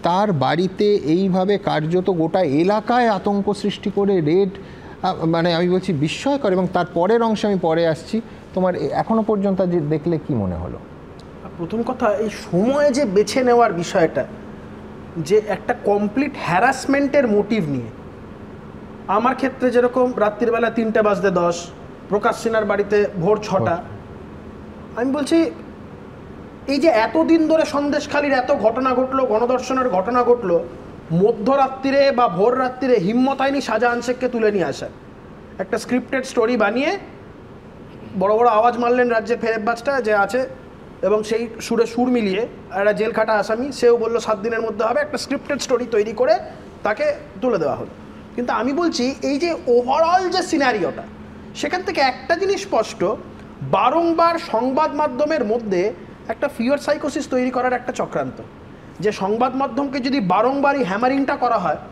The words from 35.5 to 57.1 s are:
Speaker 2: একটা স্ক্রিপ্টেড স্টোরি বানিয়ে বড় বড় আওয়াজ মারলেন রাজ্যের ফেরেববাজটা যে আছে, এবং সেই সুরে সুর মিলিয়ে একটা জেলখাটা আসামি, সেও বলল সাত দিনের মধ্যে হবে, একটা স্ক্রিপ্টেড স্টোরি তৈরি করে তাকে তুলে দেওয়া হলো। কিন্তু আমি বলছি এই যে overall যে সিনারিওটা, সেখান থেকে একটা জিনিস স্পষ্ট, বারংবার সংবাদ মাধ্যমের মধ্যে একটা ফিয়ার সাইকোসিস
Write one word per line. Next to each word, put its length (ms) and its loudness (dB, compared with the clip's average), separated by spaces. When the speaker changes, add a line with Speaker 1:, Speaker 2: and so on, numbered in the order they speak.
Speaker 2:
একটা 180 -4
স্ক্রিপ্টেড 480 -2
স্টোরি 320 0
বানিয়ে 400 0
বড় 180 4
বড় 120 6
আওয়াজ 280 4
মারলেন 320 2
রাজ্যের 280 0
ফেরেববাজটা 640 0
যে 140 2
আছে, 340 0
এবং 220 2
সেই 240 -2
সুরে 240 2
সুর 240 0
মিলিয়ে 380 0
একটা 220 2
জেলখাটা 400 0
আসামি, 380 0
সেও 260 4
বলল 220 0
সাত 180 -2
দিনের 240 -2
মধ্যে 240 -2
হবে, 140 2
একটা 180 -4
স্ক্রিপ্টেড 420 -4
স্টোরি 320 0
তৈরি 200 2
করে 280 2
তাকে 300 0
তুলে 160 2
দেওয়া 180 0
হলো। 140 -10
কিন্তু 180 -2
আমি 200 0
বলছি 480 0
এই 160 0
যে 160 0
overall 760 4
যে 140 0
সিনারিওটা, 600 0
সেখান 280 -4
থেকে 180 -2
একটা 340 0
জিনিস 260 0
স্পষ্ট, 440 -2
বারংবার 760 2
সংবাদ 440 0
মাধ্যমের 480 0
মধ্যে 500 0
একটা 300 -4
ফিয়ার 200 0
সাইকোসিস 520 -2